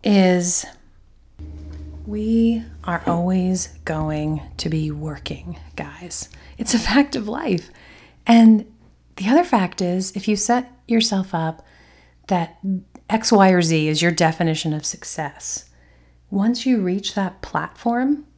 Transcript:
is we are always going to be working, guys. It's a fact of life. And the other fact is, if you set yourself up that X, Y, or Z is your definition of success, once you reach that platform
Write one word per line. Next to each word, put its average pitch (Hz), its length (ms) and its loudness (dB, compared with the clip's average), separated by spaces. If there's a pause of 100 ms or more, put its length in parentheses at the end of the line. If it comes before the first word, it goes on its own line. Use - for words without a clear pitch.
is 180 600 4 (1400)
we 226 560 0 (220)
are 175 220 -4
always 180 640 0 (160)
going 156 580 -2 (140)
to - 120 -6
be 156 220 -2
working, 151 680 -10 (180)
guys. 147 520 -12 (300)
It's - 160 0
a 233 40 2
fact 277 380 2
of 214 120 -4
life. 196 420 -4 (560)
And 226 400 8 (500)
the 190 120 -4
other 302 160 4
fact 190 360 -2
is, 185 360 -2
if 196 100 -6
you 214 100 2
set 247 360 -2 (160)
yourself 214 460 0
up 160 300 -4 (600)
that 175 320 -2 (500)
X, 220 220 0
Y, 196 200 8
or 180 120 4
Z 160 260 2
is 156 140 0
your 170 80 4
definition 165 640 0
of 151 120 -6
success, - 840 -10 (640)
once 220 360 -2
you 247 140 4
reach 190 340 -2
that 196 280 -4
platform 247 840 -4 (120)